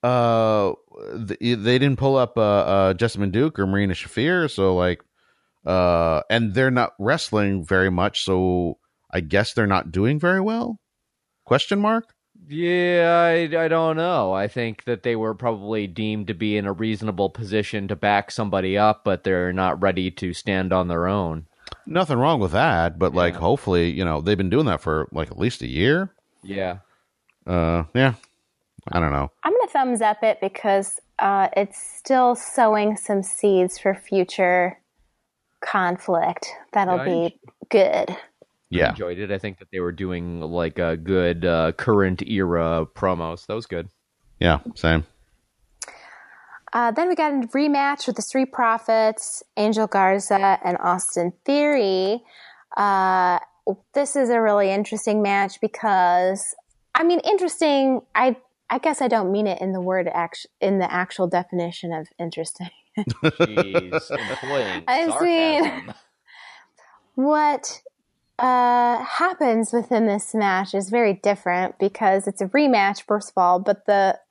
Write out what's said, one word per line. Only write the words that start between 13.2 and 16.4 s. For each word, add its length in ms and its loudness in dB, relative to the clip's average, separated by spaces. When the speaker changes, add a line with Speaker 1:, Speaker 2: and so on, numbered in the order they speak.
Speaker 2:
I, 160 4
I 20 0
don't 300 2
know. 360 0
I 140 0
think 380 -6
that 180 -4
they 120 0
were 200 -2
probably 520 -4
deemed 400 -4
to 60 -4
be 240 -2